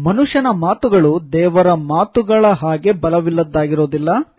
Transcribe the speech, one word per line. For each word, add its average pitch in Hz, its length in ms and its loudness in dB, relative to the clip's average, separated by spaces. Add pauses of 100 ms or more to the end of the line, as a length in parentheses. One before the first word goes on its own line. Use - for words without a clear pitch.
ಮನುಷ್ಯನ 262 460 0
ಮಾತುಗಳು 175 840 0
ದೇವರ 175 400 2
ಮಾತುಗಳ 214 720 0
ಹಾಗೆ 160 460 0
ಬಲವಿಲ್ಲದ್ದಾಗಿರೋದಿಲ್ಲ. 156 1160 -2 (300)